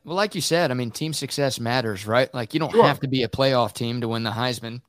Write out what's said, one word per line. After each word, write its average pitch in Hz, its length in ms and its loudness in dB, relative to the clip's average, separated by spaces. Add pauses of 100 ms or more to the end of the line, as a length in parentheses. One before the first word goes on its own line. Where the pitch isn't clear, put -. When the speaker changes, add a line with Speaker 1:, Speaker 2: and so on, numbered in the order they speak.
Speaker 1:
Well, 160 100 -8
like 208 200 0
you 160 60 -2
said, 160 300 2
I - 40 0
mean, 120 160 -4
team 156 220 -6
success 139 460 -2
matters, 113 480 -2
right? 123 260 4
Like, 120 200 -6
you 151 80 0
don't 151 100 -2
Speaker 2:
Sure. 220 140 8
Speaker 1:
have 147 160 2
to 139 80 -2
be 131 140 2
a 110 40 2
playoff 127 460 2
team 120 280 -4
to 117 60 -2
win 113 160 -2
the 110 60 -2
Heisman. 117 600 -4